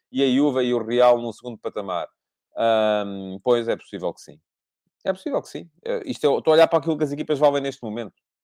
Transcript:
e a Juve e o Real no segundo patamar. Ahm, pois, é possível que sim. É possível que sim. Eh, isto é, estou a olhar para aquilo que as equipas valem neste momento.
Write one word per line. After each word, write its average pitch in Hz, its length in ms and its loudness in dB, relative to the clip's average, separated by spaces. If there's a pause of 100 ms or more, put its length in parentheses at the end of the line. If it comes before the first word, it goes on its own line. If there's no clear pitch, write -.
(120)
e 127 100 0
a 135 60 4
Juve 127 340 2
e 123 120 0
o 113 100 -2
Real 123 360 4
no 117 120 -6
segundo 120 260 -14
patamar. 95 480 -6 (480)
Ahm, 104 880 0
pois, 120 240 2
é 117 100 -2
possível 87 360 -8
que - 80 -20
sim. 76 180 -20 (640)
É - 80 -2
possível 196 300 -4
que - 80 -20
sim. 170 220 -14 (160)
Eh, 104 180 -4
isto 131 220 -4
é, 139 100 4
estou 117 160 2
a - 20 6
olhar 160 140 8
para 165 100 0
aquilo 151 200 -2
que 151 60 0
as 139 60 -4
equipas 147 280 -4
valem 143 240 2
neste 139 200 -6
momento. 110 300 -8 (320)